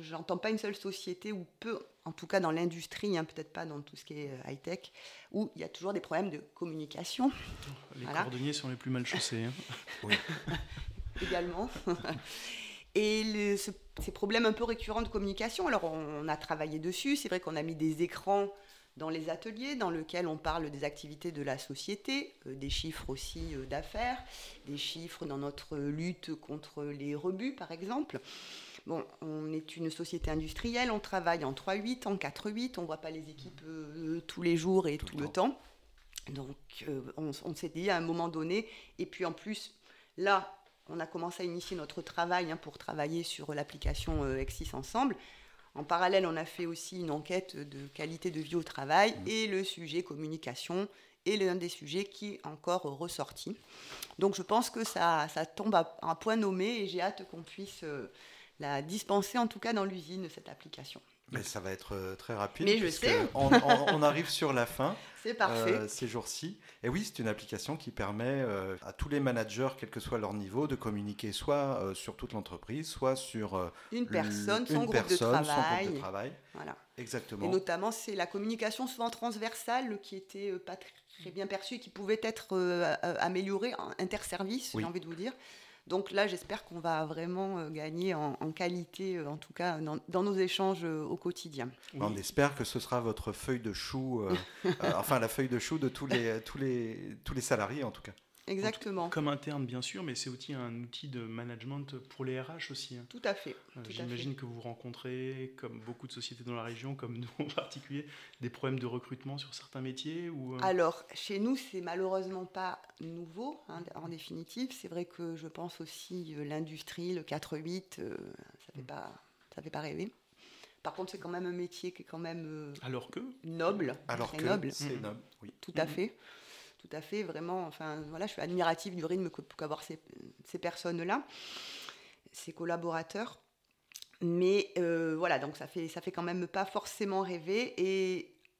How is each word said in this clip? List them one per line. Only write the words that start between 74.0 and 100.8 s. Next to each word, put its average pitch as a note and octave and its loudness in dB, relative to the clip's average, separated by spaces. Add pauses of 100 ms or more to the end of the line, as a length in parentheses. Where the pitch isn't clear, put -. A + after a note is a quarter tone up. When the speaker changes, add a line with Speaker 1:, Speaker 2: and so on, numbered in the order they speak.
Speaker 3:
le, - -4
Speaker 1:
personne, G3+ 4
son D3+ 2
Speaker 3:
une - 6
Speaker 1:
groupe - 2
de A#2 8
Speaker 3:
personne, F3 6
son A#2+ 6
groupe D3+ 8
de D3+ 2
Speaker 1:
travail. D#3+ 4
Speaker 3:
travail. G2 -2 (220)
Speaker 1:
Voilà. D#3 -8 (200)
Speaker 3:
Exactement. A2+ -4
Speaker 1:
Et - 2
notamment, F#3+ 2
c'est G#3+ -6
la F3+ 2
communication A3 0
souvent A#3 -2
transversale A3+ -2
qui - -12
était, G3 -4
euh, F3+ -2
pas F#3 -8
très - -16
bien G3 -2
perçue G3+ -4
et A#3 -8
qui G3+ -16
pouvait G#3 0
être, A3 -2
euh, F3 6
euh, E3+ 2
améliorée G3 2
en - -6 (100)
interservice, G3 -2
Speaker 3:
Oui. - 2
Speaker 1:
j'ai E3 0
envie F3 -2
de D#3 -12
vous E3 -8
dire. A3 -4 (520)
Donc F#3+ 0
là, G3+ 6
j'espère F#3+ -4
qu'on E3+ -8
va D#3+ 2
vraiment, F3+ -2
euh, D#3 -4
gagner E3 0
en, D3+ 2
en D#3 2
qualité, F3+ -2
euh, D3 -2
en D3+ -4
tout - -16
cas F3 0
dans, D#3 -2 (100)
dans F3+ 4
nos G3+ 4
échanges, F#3+ 4
euh, D#3 0
au F3 0
quotidien. C#3+ -4 (220)
Speaker 3:
On G#2+ 0
Speaker 2:
Oui. G2+ -2
Speaker 3:
espère C#3+ 4
que A2+ 0
ce - -2
sera B2 2
votre A2+ 0
feuille B2 0
de A2 0
chou, C3 -2
euh, F#2 4 (140)
Speaker 1:
<laughs> - -6
Speaker 3:
euh, - 4
enfin C3 4
la A2+ 4
feuille C3+ 2
de A#2+ 2
chou D#3+ 0
de C#3 4
tous C#3 -2
les, A#2 2
tous - -8
les, A#2+ 0
tous D#3 -4
les C3 2
salariés A#2+ 4
en G#2 -2
tout - -14
cas. G2 -10 (380)
Speaker 1:
Exactement. G3 0
Speaker 2:
Donc, F3 -2
comme D3+ 2
interne, C#3+ 0
bien B2 -4
sûr, F#3+ -4
mais C3 -4
c'est - -4
aussi B2+ -8
un B2 -4 (100)